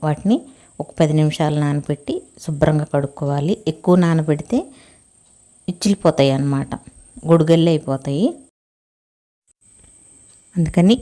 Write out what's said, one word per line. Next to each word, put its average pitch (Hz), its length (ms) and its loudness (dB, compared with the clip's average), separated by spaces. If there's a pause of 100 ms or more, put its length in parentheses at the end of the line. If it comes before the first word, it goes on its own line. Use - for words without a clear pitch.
వాటిని 190 360 -2 (400)
ఒక - 80 -12 (120)
పది 151 120 2
నిమిషాలు 151 520 0
నానబెట్టి 147 580 -4 (220)
శుభ్రంగా 151 400 0 (100)
కడుక్కోవాలి. 143 600 -2 (120)
ఎక్కువ 180 260 0 (120)
నానబెడితే 160 540 -2 (1080)
ఇచ్చిలిపోతాయి 175 640 0
అన్నమాట, 139 440 -2 (560)
గొడుగల్లే 165 460 4
అయిపోతాయి. 139 580 -4 (2250)
అందుకని 175 440 2